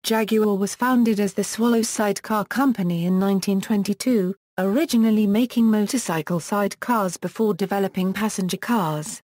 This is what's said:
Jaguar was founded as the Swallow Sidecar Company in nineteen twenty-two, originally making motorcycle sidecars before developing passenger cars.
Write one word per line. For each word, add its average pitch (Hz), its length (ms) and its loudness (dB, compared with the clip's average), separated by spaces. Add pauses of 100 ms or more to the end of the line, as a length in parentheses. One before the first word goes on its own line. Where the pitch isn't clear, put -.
Jaguar 214 540 2
was 196 180 -2
founded 240 460 2
as 202 140 0
the 202 100 -2
Swallow 233 380 0
Sidecar 208 640 -2
Company 190 580 0
in 185 140 2
nineteen 196 420 2
twenty-two, 202 760 0 (220)
originally 220 720 2
making 226 440 2
motorcycle 180 720 0
sidecars 202 800 -2
before 208 320 -2
developing 190 640 -2
passenger 196 420 -4
cars. 170 680 -4